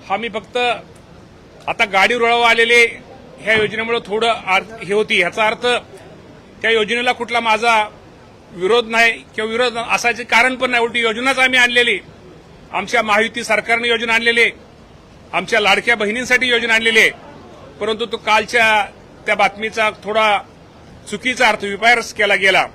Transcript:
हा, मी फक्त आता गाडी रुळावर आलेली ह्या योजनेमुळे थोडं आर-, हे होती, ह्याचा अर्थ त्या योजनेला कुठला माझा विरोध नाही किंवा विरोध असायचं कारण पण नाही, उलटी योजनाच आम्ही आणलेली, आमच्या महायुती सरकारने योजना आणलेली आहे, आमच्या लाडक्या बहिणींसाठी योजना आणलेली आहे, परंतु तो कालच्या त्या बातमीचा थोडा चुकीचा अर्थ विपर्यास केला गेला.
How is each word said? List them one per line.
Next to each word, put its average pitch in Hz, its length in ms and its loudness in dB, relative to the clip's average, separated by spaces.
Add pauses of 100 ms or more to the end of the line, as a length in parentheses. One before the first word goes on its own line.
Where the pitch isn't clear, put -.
हा, 190 80 -2
मी 226 120 -6
फक्त 208 280 -8
आता - 1400 -6
गाडी 196 220 4
रुळावर 233 320 2
आलेली 233 360 4 (560)
ह्या 220 180 0
योजनेमुळे 220 500 -2
थोडं 220 220 0
आर-, 190 540 -2
हे 185 120 -4
होती, 214 260 0
ह्याचा 180 260 0
अर्थ 220 200 -2 (960)
त्या 220 80 0
योजनेला 226 420 0
कुठला 240 300 -4
माझा 220 440 2 (680)
विरोध 220 360 0
नाही 226 220 2 (240)
किंवा 220 160 -4
विरोध 233 260 -2
असायचं 233 480 -2
कारण 247 320 0
पण 254 140 -2
नाही, 240 120 0
उलटी 233 180 -2
योजनाच 240 380 -2
आम्ही 254 200 2
आणलेली, 240 400 2 (760)
आमच्या 202 300 -2
महायुती 220 420 0
सरकारने 226 440 0
योजना 233 240 -2
आणलेली 233 300 2
आहे, 214 80 2 (840)
आमच्या 185 280 0
लाडक्या 208 360 0
बहिणींसाठी 240 520 -2
योजना 233 260 0
आणलेली 226 260 2
आहे, 175 100 4 (680)
परंतु 220 260 -4
तो 226 100 -10
कालच्या 220 680 0 (400)
त्या 208 80 0
बातमीचा 208 560 -2 (140)
थोडा 214 340 2 (720)
चुकीचा 240 380 0
अर्थ 214 160 0
विपर्यास 220 500 0
केला 202 200 0
गेला. 185 400 2